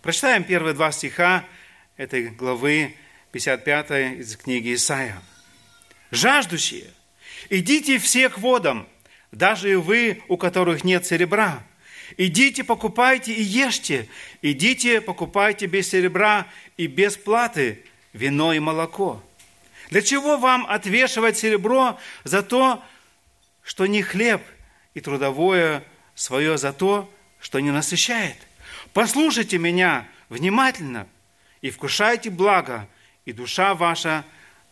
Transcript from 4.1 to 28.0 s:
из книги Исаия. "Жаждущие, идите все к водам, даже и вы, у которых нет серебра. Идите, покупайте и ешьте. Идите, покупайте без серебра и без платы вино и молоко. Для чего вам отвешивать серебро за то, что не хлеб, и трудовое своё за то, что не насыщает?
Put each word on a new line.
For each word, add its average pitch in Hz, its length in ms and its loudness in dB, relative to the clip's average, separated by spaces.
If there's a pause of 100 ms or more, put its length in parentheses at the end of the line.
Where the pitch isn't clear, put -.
из 110 200 -14
книги 120 380 -4
Исаия. 120 460 -4 (920)
"Жаждущие, 180 800 0 (580)
идите 262 480 2
все 247 300 2
к - 100 -6
водам, 185 500 0 (440)
даже 190 400 2
и - 20 4
вы, 208 540 0
у 180 80 0
которых 175 480 0
нет 180 220 2
серебра. 175 580 0 (540)
Идите, 220 440 2
покупайте 240 680 0
и 220 100 -2
ешьте. 202 680 -2 (340)
Идите, 220 580 2
покупайте 202 680 -2
без 180 220 -2
серебра 185 580 2 (300)
и 165 100 -4
без 190 300 0
платы 208 680 0 (300)
вино 143 400 0
и 156 60 0
молоко. 160 680 -4 (640)
Для 202 140 2
чего 277 340 0
вам 254 320 2
отвешивать 220 680 0
серебро 220 600 0 (240)
за 202 200 0
то, 247 420 0 (760)
что - 240 -4
не 208 160 0
хлеб, 202 400 0 (500)
и 151 80 -14
трудовое 147 840 0 (320)
своё 147 440 0
за 139 160 -2
то, 196 360 0 (300)
что - 180 -6
не 143 120 0
насыщает? 170 680 -2 (560)